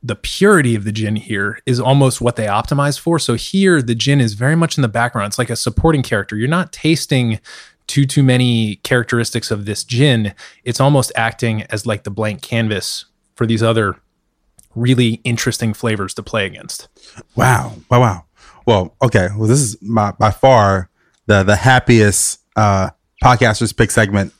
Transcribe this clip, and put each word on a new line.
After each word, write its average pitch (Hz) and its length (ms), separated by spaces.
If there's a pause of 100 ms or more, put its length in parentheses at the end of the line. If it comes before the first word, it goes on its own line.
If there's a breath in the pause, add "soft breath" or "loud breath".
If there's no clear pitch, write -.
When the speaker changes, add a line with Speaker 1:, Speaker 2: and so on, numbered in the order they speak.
Speaker 1:
the 117 140
purity 165 580
of 104 80
the 104 100
gin 107 220
here 101 500
is 123 140
almost 131 420
what 120 140
they 110 120
optimize 139 520
for. 170 220
So 120 140
here, 185 460
the 120 140
gin 139 260
is 113 140
very 131 220
much 165 200
in 147 60
the 123 60
background. 113 400
It's - 100
like 123 120
a 117 40
supporting 143 480
character. 107 340
You're 113 120
not 170 240
tasting 127 680 (480 loud breath)
too, 139 180
too 139 200
many 120 520
characteristics 117 760
of 104 120
this 104 200
gin. 120 500 (300 loud breath)
It's 123 160
almost 139 340
acting 113 560
as, 110 160
like, 107 160
the 104 80
blank 104 320
canvas 110 600 (320)
for 120 100
these 113 160
other 110 320 (800)
really 120 480
interesting 117 500
flavors 101 420
to 110 80
play 104 240
against. - 420 (480 loud breath)
Speaker 2:
Wow. 120 380 (140)
Wow, 120 120
wow. 98 240 (420 soft breath)
Well, 98 360
okay. 117 340
Well, 110 100
this 127 140
is 107 200
my, 104 300
by 107 220
far 101 580 (360)
the, 101 180
the 104 100
happiest, 117 880 (160)
uh, 101 340 (320)
Podcaster's 120 500
Pick 117 200
segment 101 480